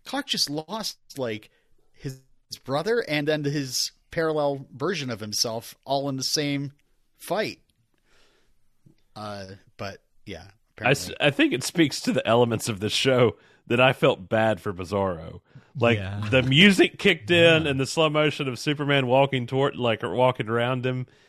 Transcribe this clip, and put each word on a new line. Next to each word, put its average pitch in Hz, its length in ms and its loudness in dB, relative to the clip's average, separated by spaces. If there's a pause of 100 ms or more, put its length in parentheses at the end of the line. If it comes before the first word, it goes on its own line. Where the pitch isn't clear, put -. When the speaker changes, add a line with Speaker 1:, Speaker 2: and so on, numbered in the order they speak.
Speaker 1:
Clark 269 220 -6
just 185 240 -2
lost, 160 480 -8 (200)
like, 113 320 -6 (440)
his, 131 260 -12 (300)
his - 80 -14
brother 175 500 -2
and 147 200 -2
then 151 160 0
his 143 480 -4 (180)
parallel 151 640 -2
version 143 360 -6
of 107 100 -8
himself 113 640 -6
all 139 240 -2
in 135 80 -4
the 131 80 -6
same 143 480 -4 (440)
fight." 170 440 -6 (1500)
Uh, 104 320 -12 (300)
but 98 220 -10 (260)
yeah, 95 200 -14 (360)
Speaker 2:
I 120 100 2
s-, 139 180 0
Speaker 1:
apparently. - 180 -2
Speaker 2:
I 147 40 6
think 277 220 2
it 127 120 -4
speaks - 380 0
to 254 100 -2
the 147 140 0
elements 117 420 4
of 101 120 -6
the 104 100 -2
show 123 460 2 (300)
that 120 140 2
I 131 120 8
felt 117 360 0
bad 110 320 2
for 104 120 -6
Bizarro. 90 680 -4 (380)
Like 117 200 4
Speaker 3:
Yeah. 101 320 -6
Speaker 2:
the 131 120 4
music 180 560 6
kicked 170 320 0
in 170 340 6
Speaker 3:
Yeah. 147 60 -2
Speaker 2:
and 135 100 -2
the 131 60 0
slow 156 220 0
motion 151 400 0
of 120 100 -6
Superman 143 480 0
walking 131 400 2
toward, 135 300 -2
like, 117 280 0
or 92 100 -4
walking 127 340 2
around 120 380 -2
him, 127 200 -4 (220)